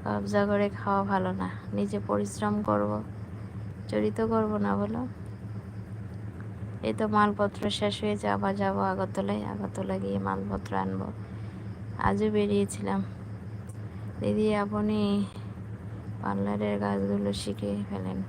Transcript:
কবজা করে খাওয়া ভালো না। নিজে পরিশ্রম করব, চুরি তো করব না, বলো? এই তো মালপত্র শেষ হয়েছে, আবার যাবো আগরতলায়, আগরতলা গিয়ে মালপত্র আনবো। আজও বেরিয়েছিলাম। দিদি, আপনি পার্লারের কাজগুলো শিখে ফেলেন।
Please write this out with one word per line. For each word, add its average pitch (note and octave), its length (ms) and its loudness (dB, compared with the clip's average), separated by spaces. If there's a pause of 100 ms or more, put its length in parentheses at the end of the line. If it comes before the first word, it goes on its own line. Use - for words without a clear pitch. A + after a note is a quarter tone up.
কবজা G3+ 460 2
করে G3+ 180 4 (120)
খাওয়া G3 240 4
ভালো F#3+ 280 2 (100)
না। F#3 60 0 (260)
নিজে G3+ 240 0 (120)
পরিশ্রম G#2 460 2 (140)
করব, G#2 220 4 (960)
চুরি G#3+ 280 2
তো A3+ 100 2
করব A3 240 4 (140)
না, G3+ 100 2
বলো? G#3 260 0 (1800)
এই A2 160 0
তো A3 60 2 (100)
মালপত্র G#3 460 4 (180)
শেষ G#3 240 2
হয়েছে, G#3 320 0
আবার G3+ 260 2
যাবো G3 200 2 (100)
আগরতলায়, G3 500 0 (120)
আগরতলা F#3+ 500 -2
গিয়ে G3 240 0
মালপত্র G2 440 -2 (120)
আনবো। F#2+ 240 -2 (1000)
আজও G3+ 280 4
বেরিয়েছিলাম। G3+ 640 2 (1200)
দিদি, G#3 280 4 (160)
আপনি G#3 360 2 (1200)
পার্লারের G2+ 640 0
কাজগুলো G2+ 460 2 (120)
শিখে G2+ 300 -2 (180)
ফেলেন। F#2+ 400 -2